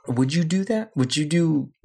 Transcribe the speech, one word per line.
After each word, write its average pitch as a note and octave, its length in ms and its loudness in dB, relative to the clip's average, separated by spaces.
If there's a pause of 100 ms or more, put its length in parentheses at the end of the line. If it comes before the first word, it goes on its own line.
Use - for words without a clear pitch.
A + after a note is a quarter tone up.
would C3 280 0
you E3+ 100 2
do F#3 200 0
that? A3 300 -2
Would C3 220 0
you D#3 80 0
do, D#3+ 480 0 (120)